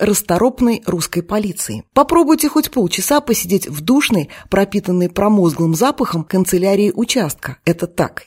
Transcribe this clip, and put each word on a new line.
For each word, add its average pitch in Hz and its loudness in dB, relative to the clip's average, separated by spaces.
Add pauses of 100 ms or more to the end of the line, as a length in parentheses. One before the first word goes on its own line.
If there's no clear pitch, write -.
расторопной 220 0
русской 170 -4
полиции? 185 -6
Попробуйте 302 2
хоть 302 0
полчаса 240 0
посидеть 196 -2
в 147 -10
душной, 202 0 (220)
пропитанной 190 0
промозглым 175 2
запахом 202 -2
канцелярии 196 0
участка. 196 -4
Это 165 -2
так - -4